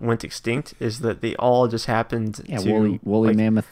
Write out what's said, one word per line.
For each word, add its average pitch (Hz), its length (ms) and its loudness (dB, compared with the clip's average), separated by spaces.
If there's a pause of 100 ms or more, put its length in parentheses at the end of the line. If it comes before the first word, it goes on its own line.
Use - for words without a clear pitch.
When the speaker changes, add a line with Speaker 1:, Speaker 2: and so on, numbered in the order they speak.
Speaker 1:
went 117 240 -2
extinct, - 560 -6
is 117 200 -4
that 113 200 -2
they 117 160 -4
all 123 320 4
just 113 180 -4
happened 113 600 -2
Speaker 2:
Yeah, 147 120 -6
Speaker 1:
to, 101 140 0
Speaker 2:
woolly, 107 320 2
woolly 110 240 4
Speaker 1:
like, 107 80 4
Speaker 2:
mammoth 110 360 2